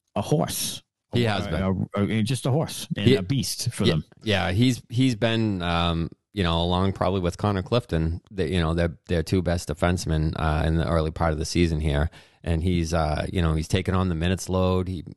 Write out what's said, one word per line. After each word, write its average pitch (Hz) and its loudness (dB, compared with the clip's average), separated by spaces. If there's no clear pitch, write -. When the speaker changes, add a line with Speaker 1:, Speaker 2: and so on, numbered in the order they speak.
Speaker 1:
a 104 0
horse. - -2
Speaker 2:
He 120 2
has 101 0
Speaker 1:
A, - -6
Speaker 2:
been. 95 0
Speaker 1:
a, 101 0
a, 110 0
just 123 -2
a 127 2
horse - -2
and 104 -2
Speaker 2:
He 127 6
Speaker 1:
a 95 0
beast 113 -4
for - -2
Speaker 2:
yeah, 87 4
Speaker 1:
them. 78 0
Speaker 2:
yeah, 95 0
he's, 117 2
he's 127 2
been, 110 0
um, 85 0
you 101 -2
know, 85 2
along 90 2
probably 95 0
with 87 -2
Connor 101 0
Clifton, 85 -2
the, 92 -2
you 90 0
know, 80 2
they're, 85 0
they're 87 0
two 92 0
best 87 -2
defensemen, 80 0
uh, 78 0
in 80 2
the 80 0
early 80 0
part 82 0
of 73 -4
the 78 -4
season 82 2
here. 76 2
And 82 -2
he's, 85 0
uh, 76 0
you 90 0
know, 80 2
he's 78 -2
taken 95 0
on 92 2
the 85 -2
minutes 87 -2
load. 92 2
He, 92 -6